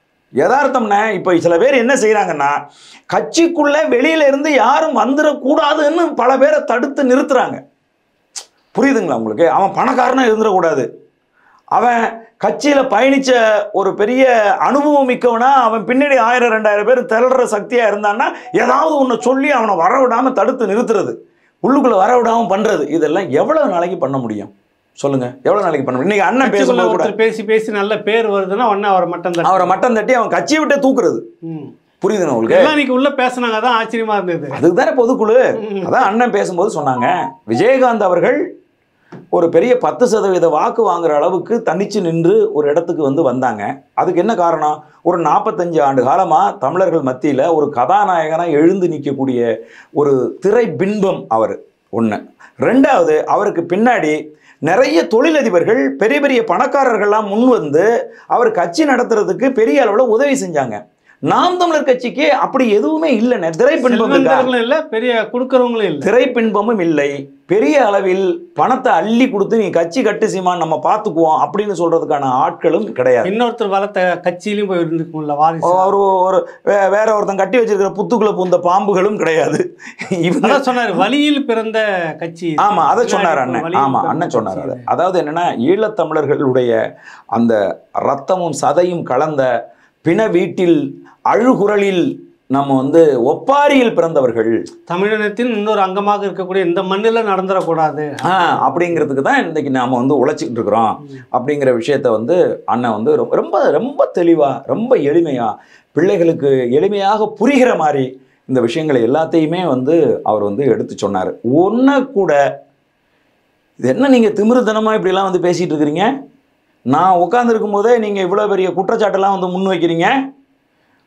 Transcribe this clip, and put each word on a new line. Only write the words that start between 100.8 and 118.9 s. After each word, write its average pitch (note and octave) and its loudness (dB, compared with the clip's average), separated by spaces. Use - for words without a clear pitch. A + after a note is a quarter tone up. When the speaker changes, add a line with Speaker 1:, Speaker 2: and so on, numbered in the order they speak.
Speaker 2:
ம். - -2
Speaker 1:
அப்படிங்கிற C3 0
விஷயத்த B2 0
வந்து A#2+ 0
அண்ணன் A#2+ -2
வந்து A2+ 0
ரொ-, A#2 -2
ரொம்ப, A#3 0
ரொம்ப B3+ -2
தெளிவா, D#3 2
ரொம்ப A3 0
எளிமையா, C#3+ 0
பிள்ளைகளுக்கு D3+ 0
எளிமையாக G3+ 0
புரிகிற B3+ 2
மாதிரி C#3+ -2
இந்த C3 -2
விஷயங்களை B2+ 0
எல்லாத்தையுமே D#3+ 0
வந்து B2+ 0
அவர் G#2 0
வந்து G2+ -2
எடுத்து A2+ -2
சொன்னாரு. F#2 -4
ஒன்ன B3+ 2
கூட, D3 0
"இது - -2
என்ன B3+ 2
நீங்க A#3+ 6
திமிருத்தனமா A3 2
இப்படிலாம் F#3 0
வந்து F3+ 0
பேசிட்டு E3 -2
இருக்கிறீங்க? D#3+ 0
நான் F3 2
உட்கார்ந்துருக்கும் G#3 0
போதே A3 2
நீங்க G#3 -4
இவ்வளவு G3+ 0
பெரிய F#3 0
குற்றச்சாட்டெல்லாம் G3 0